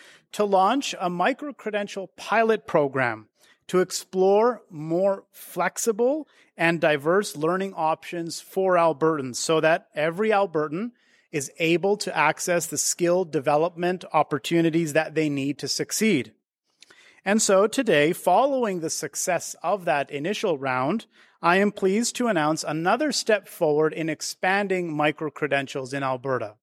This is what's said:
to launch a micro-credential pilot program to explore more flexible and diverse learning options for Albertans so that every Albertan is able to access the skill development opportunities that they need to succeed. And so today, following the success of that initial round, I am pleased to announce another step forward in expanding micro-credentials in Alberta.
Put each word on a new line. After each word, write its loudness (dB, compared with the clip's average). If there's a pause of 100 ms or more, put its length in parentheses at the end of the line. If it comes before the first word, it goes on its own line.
(340)
to 0
launch 2
a -2
micro-credential -4
pilot 0
program 0 (360)
to 0
explore 2
more -2
flexible -2 (300)
and 0
diverse 2
learning -2
options -4
for 0
Albertans 2
so 2
that 2
every 0
Albertan 0 (400)
is -6 (100)
able 2
to -6
access 0
the -6
skill 0
development 0
opportunities 0
that 0
they 0
need -4
to -8
succeed. -2 (920)
And 2
so 6
today, 2
following 2
the -4
success -6
of -2
that 0
initial -4
round, -2 (360)
I 4
am 4
pleased -2
to 0
announce 0
another 0
step 0
forward 2
in -4
expanding -2
micro-credentials -2
in -4
Alberta. -4